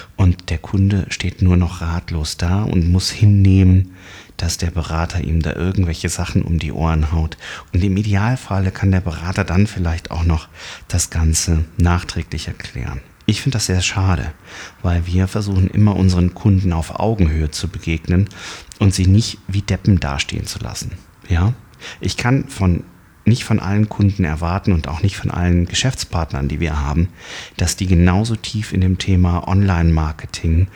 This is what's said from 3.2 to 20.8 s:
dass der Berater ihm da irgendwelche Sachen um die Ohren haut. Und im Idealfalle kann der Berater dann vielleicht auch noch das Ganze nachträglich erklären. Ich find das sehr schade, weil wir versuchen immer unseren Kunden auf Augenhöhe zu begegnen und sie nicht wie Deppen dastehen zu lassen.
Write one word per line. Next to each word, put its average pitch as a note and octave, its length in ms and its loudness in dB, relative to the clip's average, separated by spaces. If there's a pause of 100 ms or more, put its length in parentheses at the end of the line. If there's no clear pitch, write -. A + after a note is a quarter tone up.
dass E2+ 200 -4
der E2+ 140 -2
Berater E2 500 -4
ihm D#2+ 180 0
da D#2 120 -2
irgendwelche F2+ 560 -2
Sachen - 340 -2
um E2 160 -2
die D#2 140 -4
Ohren D#2 400 0
haut. D#2+ 260 -2 (340)
Und F2+ 120 2
im G2 120 0
Idealfalle G2 760 0
kann - 180 0
der F#2 120 2
Berater E2+ 420 -4
dann F#2+ 240 2
vielleicht E2+ 420 -4
auch E2+ 140 -4
noch E2+ 240 0 (400)
das - 220 -2
Ganze D#2+ 540 0 (120)
nachträglich F2 720 -2
erklären. C2 540 -10 (220)
Ich G#2+ 160 0
find C3+ 140 -2
das A2 120 -4
sehr F#2 160 0
schade, F2+ 500 -2 (500)
weil F2 240 0
wir F2+ 220 2
versuchen G2 400 0
immer G#2 260 2
unseren F2+ 400 2
Kunden F#2+ 380 2
auf D#2+ 260 -4
Augenhöhe D#2+ 540 0
zu - 160 -6
begegnen F2 600 -2 (520)
und G2+ 120 4
sie F#2 140 0
nicht G2 400 4
wie F#2+ 160 -4
Deppen G#2+ 380 2
dastehen - 460 -6
zu - 120 -10
lassen. - 320 -10 (380)